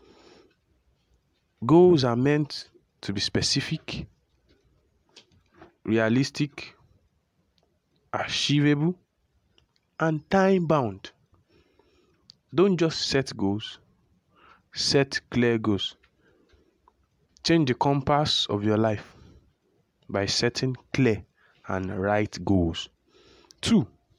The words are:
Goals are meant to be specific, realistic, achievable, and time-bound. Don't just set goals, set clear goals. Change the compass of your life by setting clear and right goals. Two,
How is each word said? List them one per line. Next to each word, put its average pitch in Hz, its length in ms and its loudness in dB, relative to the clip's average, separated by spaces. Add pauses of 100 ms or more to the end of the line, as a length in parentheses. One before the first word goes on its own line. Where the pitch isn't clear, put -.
(1700)
Goals 170 380 6
are 120 120 0
meant 143 540 -2 (320)
to - 120 -6
be 101 80 -6
specific, - 840 -4 (1800)
realistic, 117 920 -2 (1400)
achievable, 147 840 0 (1040)
and 156 300 -2
time-bound. 165 800 2 (1400)
Don't 180 240 4
just 160 300 -2
set - 300 -2
goals, 101 420 -4 (920)
set - 460 -2 (100)
clear 120 280 2
goals. 110 400 -4 (1500)
Change 165 240 4
the 123 80 0
compass 143 720 0
of 104 160 -2
your 107 140 2
life 107 380 -2 (920)
by 101 160 -2
setting 123 500 -2 (180)
clear 110 300 0 (440)
and 95 320 -6
right 104 440 -2
goals. 87 460 -2 (720)
Two, 185 260 2 (320)